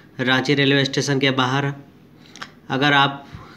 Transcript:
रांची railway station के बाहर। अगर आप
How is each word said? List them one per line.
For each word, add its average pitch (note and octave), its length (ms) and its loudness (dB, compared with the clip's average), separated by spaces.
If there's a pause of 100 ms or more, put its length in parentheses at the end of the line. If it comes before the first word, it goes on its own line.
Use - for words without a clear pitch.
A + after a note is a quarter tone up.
(200)
रांची C3 360 0
railway C#3 300 2
station C3+ 340 -2
के C3+ 120 2
बाहर। C3 400 -2 (1000)
अगर C#3 240 2
आप C#3 320 0 (320)